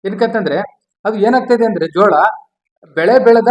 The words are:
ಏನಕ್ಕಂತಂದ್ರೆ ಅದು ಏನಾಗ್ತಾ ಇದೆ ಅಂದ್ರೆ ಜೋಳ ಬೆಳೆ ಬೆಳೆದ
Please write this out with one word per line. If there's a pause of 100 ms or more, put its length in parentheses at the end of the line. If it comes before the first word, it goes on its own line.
ಏನಕ್ಕಂತಂದ್ರೆ (460)
ಅದು
ಏನಾಗ್ತಾ
ಇದೆ
ಅಂದ್ರೆ
ಜೋಳ (800)
ಬೆಳೆ
ಬೆಳೆದ